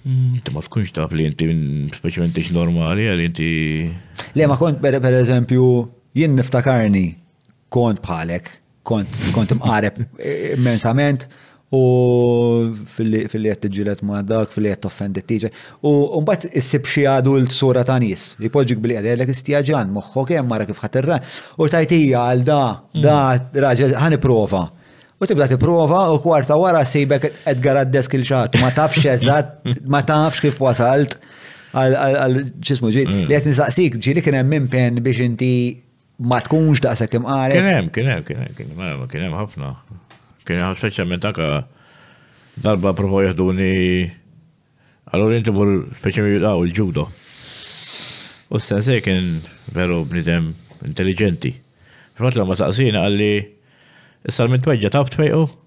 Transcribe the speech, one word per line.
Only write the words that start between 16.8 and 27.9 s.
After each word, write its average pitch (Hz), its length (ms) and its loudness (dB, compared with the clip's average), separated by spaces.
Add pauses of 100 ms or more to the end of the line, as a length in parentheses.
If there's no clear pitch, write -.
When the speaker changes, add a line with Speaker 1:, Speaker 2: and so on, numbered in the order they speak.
Speaker 2:
xi 143 240 0
adult 135 480 2
sura 127 260 2
ta' 127 160 0
nies, 104 360 -4 (100)
jpoġġik 120 400 0
bil-qiegħda 113 240 -2
jgħidlek, 123 240 0
"Istja 143 320 -2
Ġan, 127 320 -2
moħħok 135 400 -4
hemm, 127 160 -2
mara 107 160 -4
kif 104 160 -8
ħadd 127 160 -2
irra." 147 160 0 (400)
U 156 100 2
tajtija 147 640 2
għal 127 160 2
da, 147 180 2 (300)
Speaker 1:
Mm. 160 80 -4
Speaker 2:
da, 147 180 6 (380)
raġel, 135 400 2
ħaniprofa. 113 680 2 (540)
U 190 60 -2
tibda 147 200 2
tipprova 160 640 2
u 160 100 4
kwarta 151 400 2
wara 175 260 4
sejbek 139 380 0 (220)
qed 135 180 0
gara 139 240 2
d-desk 131 280 0